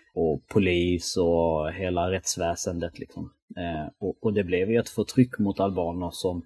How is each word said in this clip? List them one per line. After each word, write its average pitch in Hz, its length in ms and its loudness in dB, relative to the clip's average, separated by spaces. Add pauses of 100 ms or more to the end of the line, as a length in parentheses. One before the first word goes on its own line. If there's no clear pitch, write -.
(140)
Och 80 340 0
polis 87 680 2
och 82 560 2
hela 92 380 -2
rättsväsendet, 85 880 -4
liksom. - 340 -12 (240)
Eh, 80 320 -6 (120)
och, 92 220 -4
och 110 100 0
det 101 120 2
blev 90 260 0
ju 113 60 4
ett 113 120 0
förtryck - 500 2
mot 98 220 0
albaner 87 520 -2
som 87 340 -4